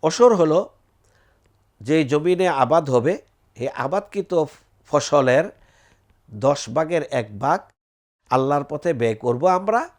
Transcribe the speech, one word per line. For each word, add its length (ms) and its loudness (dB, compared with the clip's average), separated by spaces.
অসর 340 4
হলো 340 2
যে 220 0
জমিনে 440 0
আবাদ 420 2
হবে, 320 0
এই 140 -8
আবাদকৃত 760 -4
ফসলের 560 2
দশ 380 -2
ভাগের 320 -2
এক 280 -6
ভাগ 220 -2
আল্লাহর 340 0
পথে 300 -4
ব্যয় 220 0
করব 320 -2
আমরা 520 0